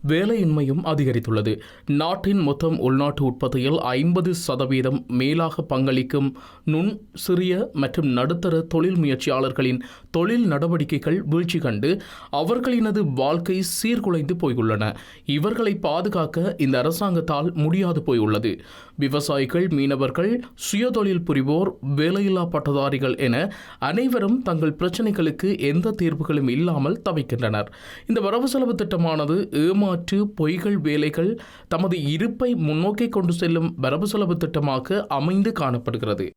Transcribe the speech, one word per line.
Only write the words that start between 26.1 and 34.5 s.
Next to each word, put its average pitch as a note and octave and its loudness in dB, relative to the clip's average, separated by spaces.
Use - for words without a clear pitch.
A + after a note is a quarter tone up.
இல்லாமல் E3 0
தவிக்கின்றனர். A#2+ -2
இந்த A3+ 2
வரவு A#3+ 0
செலவு B3+ 2
திட்டமானது E3 0
ஏமாற்று, F#3 2
பொய்கள் E3 0
வேலைகள், D3+ 0
தமது E3+ 0
இருப்பை A#3+ 0
முன்னோக்கி G3+ 0
கொண்டு F3 0
செல்லும் E3 0
வரவு D#3 0
செலவு F#3 0
திட்டமாக D3 -2